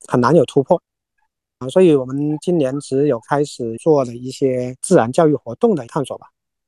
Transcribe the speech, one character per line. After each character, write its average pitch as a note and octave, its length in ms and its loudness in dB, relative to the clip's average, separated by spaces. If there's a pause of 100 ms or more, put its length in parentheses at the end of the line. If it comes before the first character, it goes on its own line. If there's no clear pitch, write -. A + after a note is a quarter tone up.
很 B2+ 120 0
难 B2 160 4
有 D#3 100 6
突 C3+ 180 0
破。 F#2 180 2 (760)
啊， B2+ 100 -8
所 F3 100 0
以 F3+ 160 6
我 C3 100 0
们 D3 360 -4
今 F3 160 -2
年 C#3 220 -2
只 C#3+ 280 -2
有 A#2+ 120 -2 (100)
开 D3 160 0
始 A2+ 320 -8
做 D3 260 2
了 A#2+ 120 -8
一 B2+ 160 -12
些 B2+ 500 -4
自 - 140 2
然 A#2+ 160 4
教 E3 160 2
育 D3+ 80 2
活 A#2 180 -10
动 A3 220 0
的 B2+ 100 -8
探 C#3 180 -8
索 A2+ 140 -10
吧。 - 100 -20 (400)